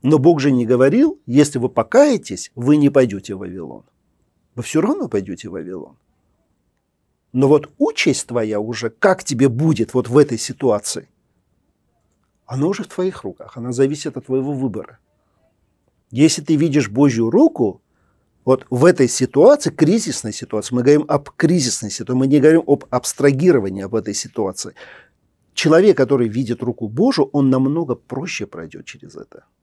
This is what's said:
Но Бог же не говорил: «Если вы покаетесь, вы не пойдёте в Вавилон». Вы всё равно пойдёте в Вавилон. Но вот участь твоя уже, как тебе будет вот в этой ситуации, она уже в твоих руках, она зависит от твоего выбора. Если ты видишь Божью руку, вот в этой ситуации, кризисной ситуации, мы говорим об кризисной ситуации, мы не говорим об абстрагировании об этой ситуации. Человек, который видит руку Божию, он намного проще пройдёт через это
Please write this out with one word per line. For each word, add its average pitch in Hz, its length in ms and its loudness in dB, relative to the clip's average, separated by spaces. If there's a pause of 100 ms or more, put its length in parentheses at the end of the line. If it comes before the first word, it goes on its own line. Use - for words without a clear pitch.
Но 151 160 2
Бог 147 220 4
же 139 120 2
не 123 140 0
говорил: 139 600 2
«Если 143 340 2
вы 117 80 -2
покаетесь, 220 880 0
вы 131 220 2
не 143 120 4
пойдёте 110 460 0
в 92 40 -14
Вавилон». 87 440 -14 (720)
Вы 120 80 -10
всё - 160 -2
равно 262 300 -2
пойдёте 98 400 -6
в - 20 -14
Вавилон. 85 460 -14 (1400)
Но 135 160 2
вот 151 280 4
участь - 500 -2
твоя 107 340 -4
уже, 110 280 -8
как 185 360 -2
тебе 135 240 0
будет 131 440 0
вот 123 140 0
в 123 100 2
этой 120 200 4
ситуации, - 720 -4 (1400)
она 131 220 -4
уже 202 160 -4
в - 40 -14
твоих 185 360 -6
руках, 90 340 -16
она 120 160 -8
зависит 139 420 -2
от 127 120 -14
твоего 135 260 -4
выбора. 127 440 -8 (1120)
Если 151 320 2
ты 156 140 0
видишь 139 340 0
Божью 117 400 2
руку, 139 520 0 (640)
вот 127 240 0
в 127 160 2
этой 175 220 4
ситуации, 156 640 2
кризисной 160 640 -2
ситуации, 107 420 -4
мы 123 60 0
говорим 147 260 4
об - 280 -2
кризисной 143 560 -2
ситуации, 127 280 -6
мы 135 80 0
не 143 120 4
говорим 160 280 6
об - 220 0
абстрагировании 131 960 0
об 101 120 -8
этой 104 180 -4
ситуации. - 600 -8 (800)
Человек, 170 440 4
который 123 320 0
видит 117 340 -6
руку 117 240 -6
Божию, 156 460 0
он 139 160 2
намного 135 460 -2
проще 131 520 -10
пройдёт 85 380 -16
через - 300 -20
это - 300 -20 (180)